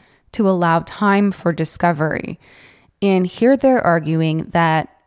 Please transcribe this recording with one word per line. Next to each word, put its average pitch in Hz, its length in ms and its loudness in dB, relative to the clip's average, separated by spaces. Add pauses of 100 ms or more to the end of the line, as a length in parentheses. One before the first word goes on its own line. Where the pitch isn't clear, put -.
(300)
to 202 180 0
allow 175 320 2
time 202 520 0
for - 200 -2
discovery. 160 840 -4 (640)
And 190 240 2
here 240 300 2
they're 262 280 2
arguing 160 680 0
that 160 560 -2